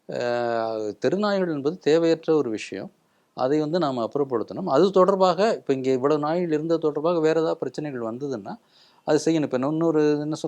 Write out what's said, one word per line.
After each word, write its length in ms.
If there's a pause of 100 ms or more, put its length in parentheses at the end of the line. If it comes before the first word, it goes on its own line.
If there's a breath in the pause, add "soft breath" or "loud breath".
(100)
ஆ, 100 (800)
தெருநாய்கள் 520
என்பது 260
தேவையற்ற 560
ஒரு 160
விஷயம். 400 (440)
அதை 260
வந்து 180
நாம 260
அப்புறப்படுத்தணும். 600
அது 240
தொடர்பாக 600
இப்ப 220
இங்க 160
இவ்வளவு 300
நாய்கள் 320
இருந்தது 280
தொடர்பாக 400
வேற 200
ஏதாவது 180
பிரச்சனைகள் 540
வந்ததுன்னா 420 (500 soft breath)
அது 200
செய்யணும். 280
இப்ப 60
இன்னொரு 640
என்ன 160 (120)